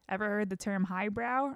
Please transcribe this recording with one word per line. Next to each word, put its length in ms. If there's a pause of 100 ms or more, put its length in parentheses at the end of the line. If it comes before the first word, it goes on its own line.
Ever 180
heard 240
the 60
term 300
highbrow 720